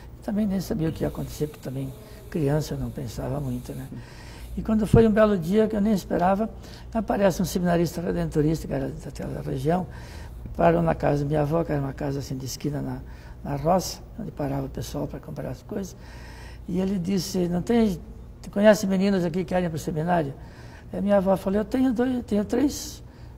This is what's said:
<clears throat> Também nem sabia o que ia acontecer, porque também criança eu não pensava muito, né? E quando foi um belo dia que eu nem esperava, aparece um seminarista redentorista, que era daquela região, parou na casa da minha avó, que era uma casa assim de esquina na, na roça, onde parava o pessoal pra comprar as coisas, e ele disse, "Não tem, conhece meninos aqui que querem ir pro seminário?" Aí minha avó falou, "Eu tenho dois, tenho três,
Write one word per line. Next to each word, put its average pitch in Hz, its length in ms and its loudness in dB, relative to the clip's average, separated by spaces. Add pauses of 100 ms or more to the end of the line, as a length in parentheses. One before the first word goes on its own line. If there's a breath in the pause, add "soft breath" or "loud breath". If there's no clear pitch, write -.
<clears throat> - 240 -18
Também 214 220 0
nem 190 140 0
sabia 160 280 0
o 151 40 0
que - 120 -4
ia 151 40 0
acontecer, 147 400 -6
porque - 140 -16
também 135 300 -6 (380 loud breath)
criança 147 420 2
eu 139 60 -4
não 127 120 -2
pensava 131 480 -6
muito, 127 360 -6
né? 135 120 -10 (680 loud breath)
E 185 60 -4
quando 220 240 2
foi 226 200 10
um 220 40 6
belo 208 260 6
dia 196 320 4
que 214 80 -2
eu 208 60 2
nem 220 100 4
esperava, 190 560 2 (460 loud breath)
aparece 202 480 2
um - 20 2
seminarista 170 560 2
redentorista, 160 680 2
que - 60 -6
era 135 160 -2
daquela 143 540 -8
região, 147 440 0 (680 loud breath)
parou 170 240 6
na 160 140 2
casa 143 300 2
da 143 40 -2
minha 151 140 2
avó, 160 220 0
que 156 80 -4
era 143 100 0
uma 135 100 -4
casa 143 280 -4
assim 131 160 -8
de 131 100 -8
esquina 143 340 -6
na, 131 200 -6 (420 loud breath)
na 143 140 -4
roça, 165 440 0 (180)
onde 190 120 -8
parava 139 360 -4
o - 20 -10
pessoal 143 400 -6
pra 147 120 -10
comprar 147 300 -10
as 127 140 -10
coisas, 196 300 -8 (720 loud breath)
e 175 120 -2
ele 190 180 0
disse, 180 500 0
"Não 175 120 0
tem, 220 400 2 (520)
conhece 202 340 6
meninos 190 380 4
aqui 175 160 0
que 180 60 -2
querem 180 200 2
ir 165 40 -2
pro 160 80 -4
seminário?" 160 540 0 (600 loud breath)
Aí 185 100 -4
minha 202 160 6
avó 190 180 6
falou, 190 220 0
"Eu 214 60 2
tenho 262 280 4
dois, 247 320 0
tenho 208 200 2
três, - 580 0 (360 loud breath)